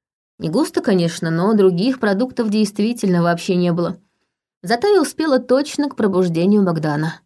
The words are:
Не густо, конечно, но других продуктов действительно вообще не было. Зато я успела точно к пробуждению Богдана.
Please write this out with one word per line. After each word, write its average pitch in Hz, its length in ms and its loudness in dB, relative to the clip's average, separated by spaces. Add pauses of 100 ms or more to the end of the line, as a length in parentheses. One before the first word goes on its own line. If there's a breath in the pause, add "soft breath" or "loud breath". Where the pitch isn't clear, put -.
(380)
Не 165 100 -8
густо, 302 320 -2
конечно, 170 500 -2
но 175 220 0
других 202 480 2
продуктов 220 480 -2
действительно 208 760 0
вообще 175 340 0
не 175 160 2
было. 170 260 -4 (640)
Зато 240 260 -2
я 381 140 4
успела 277 360 0
точно 277 500 -2
к - 80 -12
пробуждению 190 680 2
Богдана. 160 640 -2